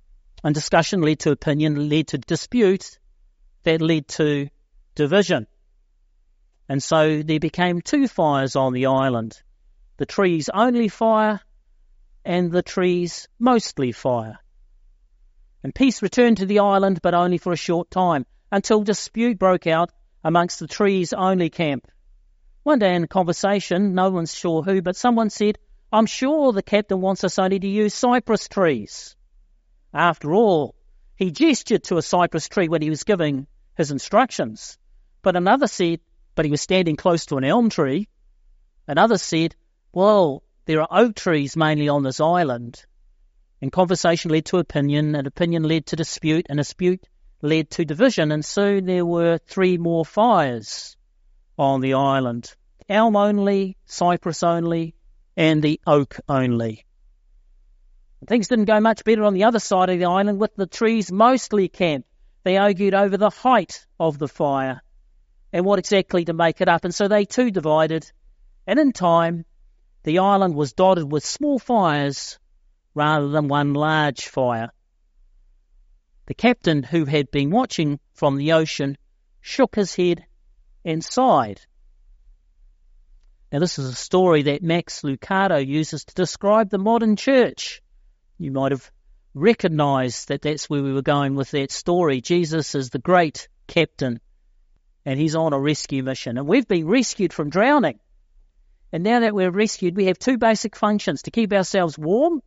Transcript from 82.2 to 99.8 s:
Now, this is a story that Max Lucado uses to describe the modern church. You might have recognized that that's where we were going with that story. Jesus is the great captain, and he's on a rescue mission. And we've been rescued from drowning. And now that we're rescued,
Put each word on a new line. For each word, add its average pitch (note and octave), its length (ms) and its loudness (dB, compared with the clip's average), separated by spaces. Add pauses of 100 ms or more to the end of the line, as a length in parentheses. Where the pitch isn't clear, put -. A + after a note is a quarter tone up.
Now, C#3+ 80 -4
this F3 200 -2
is C#3 100 -6
a B2+ 60 -8
story F3+ 500 2
that D3 180 -2
Max E3+ 400 -4
Lucado E3 640 -2
uses D3+ 380 -4
to - 100 -20
describe G3+ 560 0
the G3+ 80 -2
modern A3 380 2
church. - 640 0 (560)
You D#3 120 -8
might C3+ 220 0
have C3 180 -6 (440)
recognized C#3+ 960 0
that C#3+ 140 -6
that's D3 260 -6
where C#3+ 140 -2
we C#3 100 -4
were C3+ 100 -2
going C#3+ 320 0
with C3+ 180 -4
that C#3 180 -4
story. E3+ 500 0
Jesus D#3+ 540 -2
is C3+ 160 -6
the - 80 -8
great F3 500 0 (200)
captain, C3 520 -2 (840)
and C3+ 160 -4
he's D#3 160 0
on D#3+ 160 0
a C#3 80 -2
rescue C#3 420 -4
mission. C3 360 -8
And C#3+ 100 -6
we've A#3 180 2
been E3+ 220 -2
rescued G#3 440 0
from D3 180 -6
drowning. G3+ 500 2 (920)
And E3 120 -4
now A#3 160 2
that A3 140 0
we're F#3 160 0
rescued, F#3 460 -2